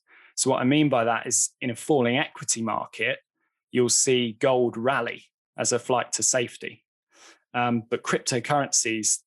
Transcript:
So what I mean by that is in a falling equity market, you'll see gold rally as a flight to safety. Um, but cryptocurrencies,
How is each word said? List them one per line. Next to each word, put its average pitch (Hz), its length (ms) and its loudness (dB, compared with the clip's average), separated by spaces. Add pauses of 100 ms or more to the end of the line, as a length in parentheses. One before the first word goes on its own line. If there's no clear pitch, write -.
(360)
So - 140 0
what 131 100 2
I 127 40 0
mean 147 240 6
by 120 160 2
that 113 220 0
is - 240 0 (100)
in 131 100 -4
a 113 40 -4
falling 123 420 2
equity 135 460 -4
market, 110 560 -4 (520)
you'll 123 180 2
see 120 500 2
gold 127 380 2
rally 120 480 -2 (340)
as 120 140 0
a 120 60 0
flight 120 340 0
to - 100 -4
safety. - 600 -4 (720)
Um, 120 380 0
but 123 120 -4
cryptocurrencies, 123 1200 -2